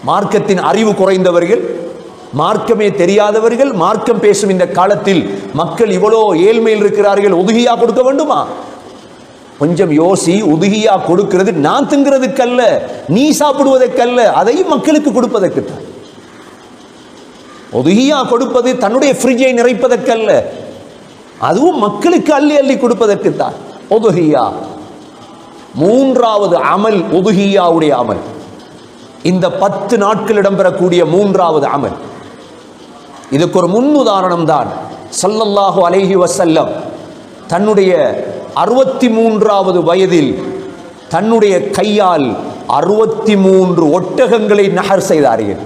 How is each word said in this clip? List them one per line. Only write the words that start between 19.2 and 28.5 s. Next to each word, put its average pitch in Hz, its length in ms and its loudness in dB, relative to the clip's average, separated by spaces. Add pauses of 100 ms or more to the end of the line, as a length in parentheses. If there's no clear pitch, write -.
நிறைப்பதற்கல்ல, 233 880 0 (960)
அதுவும் 277 400 0
மக்களுக்கு 302 560 0
அள்ளி 294 220 2
அள்ளி 277 180 2
கொடுப்பதற்குத்தான் 202 800 -2 (380)
உதுஹியா. 160 580 2 (1300)
மூன்றாவது 214 840 2
அமல் 185 540 0
உதுஹியாவுடைய 180 760 2
அமல். 120 260 -2 (1040)